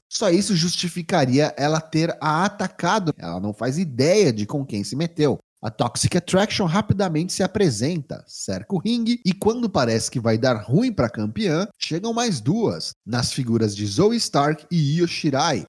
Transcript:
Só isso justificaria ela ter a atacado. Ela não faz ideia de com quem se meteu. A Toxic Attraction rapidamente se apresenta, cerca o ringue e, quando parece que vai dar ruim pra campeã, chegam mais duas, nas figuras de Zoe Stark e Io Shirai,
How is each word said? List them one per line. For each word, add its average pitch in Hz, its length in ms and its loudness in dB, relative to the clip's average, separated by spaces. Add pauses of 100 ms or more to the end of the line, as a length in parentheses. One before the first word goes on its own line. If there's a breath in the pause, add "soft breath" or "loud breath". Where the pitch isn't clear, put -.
Só - 220 0
isso 196 260 4
justificaria 160 1000 2
ela 151 240 0
ter 160 400 0
a 156 240 2
atacado. 190 720 0
Ela 85 220 -8
não 104 120 -4
faz 127 280 -2
ideia 165 520 4
de 104 140 -2
com 143 180 -4
quem 107 200 -4
se 123 120 -8
meteu. 151 440 0 (240)
A 113 80 -6
Toxic - 440 -2
Attraction 190 520 2
rapidamente 185 680 0
se - 80 -4
apresenta, 165 840 -2
cerca - 480 -6
o - 20 0
ringue 233 480 -2
e, 190 80 2
quando 233 340 0
parece 117 440 0
que 131 80 -4
vai 110 180 2
dar 117 240 0
ruim 208 320 2
pra 127 160 0
campeã, 160 580 -2 (120)
chegam 190 340 -4
mais 226 260 0
duas, 127 520 -2 (120)
nas 117 300 -2
figuras 113 420 0
de 104 120 -4
Zoe 170 300 2
Stark 156 520 0
e 156 280 0
Io 170 100 2
Shirai, 143 600 0